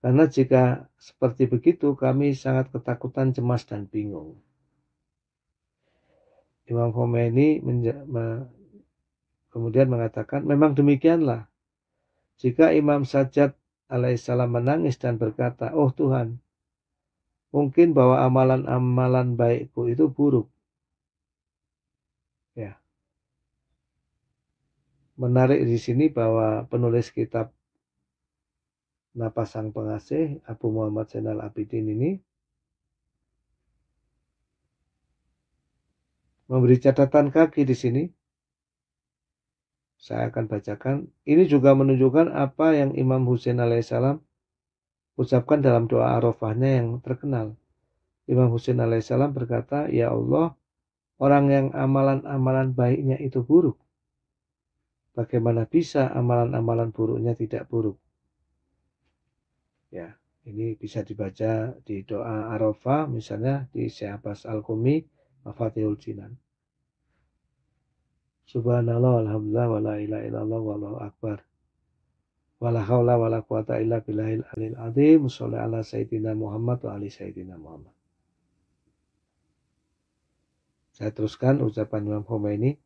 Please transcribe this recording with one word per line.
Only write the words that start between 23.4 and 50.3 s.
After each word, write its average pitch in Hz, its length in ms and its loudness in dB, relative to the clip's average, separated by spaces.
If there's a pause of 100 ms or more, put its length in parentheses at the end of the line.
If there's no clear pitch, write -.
Menarik 127 480 2
di 117 120 0
sini 127 320 0
bahwa 113 600 0
penulis 120 400 0
kitab 117 400 -6 (1600)
Napas 113 400 -6
Sang 110 160 -8
Pengasih, 113 760 -6
Abu 117 280 -6
Muhammad 107 360 -4
Zainal 110 320 -8
Abidin 110 440 -8
ini, 127 320 -4 (4000)
memberi 127 320 6
catatan 139 480 4
kaki 160 320 2
di 131 160 0
sini. 127 260 -2 (1900)
Saya 117 320 -6
akan 113 220 -6
bacakan. 110 560 -6 (160)
Ini 160 240 6
juga 139 240 6
menunjukkan 135 640 4
apa 151 400 2
yang 139 180 2
Imam 131 300 0
Husain 123 320 0
alaihissalam 120 640 0 (960)
ucapkan 131 480 2
dalam 120 240 4
doa 120 320 0
Arafahnya 120 640 0
yang 117 160 -6
terkenal. 123 560 -6 (720)
Imam 123 240 4
Husain 123 320 -2
alaihissalam 120 480 0
berkata, 123 560 -4
"Ya 117 240 0
Allah, 131 480 0 (640)